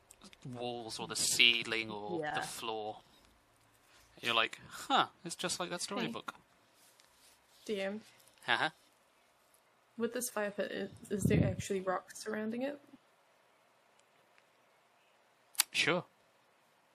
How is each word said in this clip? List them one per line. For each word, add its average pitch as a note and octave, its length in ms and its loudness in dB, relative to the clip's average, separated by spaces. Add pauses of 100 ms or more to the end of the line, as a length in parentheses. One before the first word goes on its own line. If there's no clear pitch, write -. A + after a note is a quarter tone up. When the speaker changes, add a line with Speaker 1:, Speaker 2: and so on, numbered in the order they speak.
(460)
Speaker 1:
walls A#2+ 540 -8
or A2+ 80 -4
the A2 80 -6
ceiling A2+ 720 6
or G#2 320 -6
Speaker 2:
Yeah. D3+ 140 -4
Speaker 1:
the D3+ 60 -2
floor. A2 600 -6 (1200)
You're A#2+ 140 0
like, A2+ 240 2 (100)
"Huh, - 380 2 (180)
it's E3+ 100 -8
just - 240 -4
like F3 100 -4
that F3 120 -4
storybook." - 520 -4 (1300)
Speaker 3:
Hey. A3+ 100 -4
D F#3+ 60 -4
M. G3+ 200 -6 (460)
Speaker 1:
Uh-huh. B2 220 4 (1300)
Speaker 3:
With A#3 160 -2
this B3 160 -4
fire G#3 220 -2
pit, - 200 -4
i-, - 420 -6
is G3 100 0
there - 220 6
actually F#3+ 360 0
rocks - 420 -4
surrounding A3 380 -4
it? C#4+ 180 -4 (3000)
Speaker 1:
Sure. E3+ 340 2 (880)